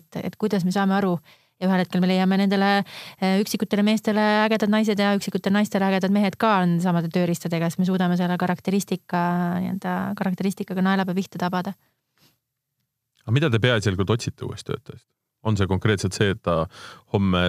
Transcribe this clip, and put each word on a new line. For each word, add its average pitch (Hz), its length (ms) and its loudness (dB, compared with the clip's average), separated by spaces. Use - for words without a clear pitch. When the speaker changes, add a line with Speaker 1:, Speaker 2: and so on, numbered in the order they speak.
Speaker 1:
et, - 260 -12
et - 160 -10
kuidas 196 240 0
me 185 80 0
saame 196 240 2
aru 190 160 0
ja 185 80 0
ühel 185 140 2
hetkel 180 180 0
me 180 80 2
leiame 185 300 2
nendele, 196 300 2
äh, 190 200 2
üksikutele 208 440 -2
meestele 214 360 0
ägedad 214 300 0
naised 214 260 2
ja 202 200 2
üksikutele 190 420 -2
naistele 196 260 0
ägedad 190 280 2
mehed 208 260 0
ka 220 240 4
on 170 180 2
samade 170 320 0
tööriistadega, 170 560 0
siis 185 120 -4
me 180 60 2
suudame 180 300 2
selle 180 220 0
karakteristika, 180 800 -2
nii-öelda 185 320 -4
karakteristikaga 190 640 -4
naelapea 190 340 0
pihta 180 260 -8
tabada. 185 300 -4
Speaker 2:
Aga 117 140 0
mida 151 160 2
te 107 100 2
peaasjalikult 101 480 2
otsite - 380 -4
uuest - 180 -12
töötajast? - 400 -10
On 110 140 0
see 95 80 2
konkreetselt 95 480 0
see, 101 160 2
et - 120 -2
ta 82 260 0
homme 95 360 2